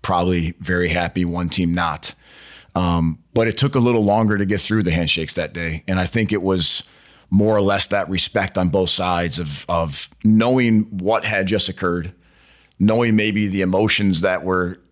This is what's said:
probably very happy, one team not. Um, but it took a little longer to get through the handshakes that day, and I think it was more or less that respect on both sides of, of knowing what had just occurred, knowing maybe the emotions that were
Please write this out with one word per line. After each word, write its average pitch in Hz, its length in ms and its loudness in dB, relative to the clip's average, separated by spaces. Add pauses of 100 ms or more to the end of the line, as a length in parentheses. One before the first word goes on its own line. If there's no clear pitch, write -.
probably 87 560 0
very 90 300 -2
happy, 87 360 -2
one 87 240 -2
team 85 240 0
not. 85 400 -4 (640)
Um, 85 420 0 (160)
but 113 140 2
it 107 100 -2
took 139 160 0
a 135 60 2
little 117 240 2
longer 104 340 2
to 101 80 0
get 98 140 0
through 110 240 0
the 87 80 0
handshakes 80 420 -2
that 80 180 -4
day, 82 360 -8
and 92 120 0
I 92 60 2
think 110 260 -2
it 101 120 -2
was 92 400 0 (460)
more 104 280 4
or 101 40 4
less 98 260 2
that 98 200 -2
respect 95 500 -2
on 90 120 0
both 92 200 0
sides 87 480 -2
of, 76 300 -6
of 82 400 -2 (160)
knowing 110 600 4 (160)
what 101 260 0
had 98 200 0
just 98 220 0
occurred, 87 460 -4 (680)
knowing 110 380 4
maybe 107 300 0
the 98 120 -2
emotions 95 600 2
that 92 240 -2
were 90 340 -2 (120)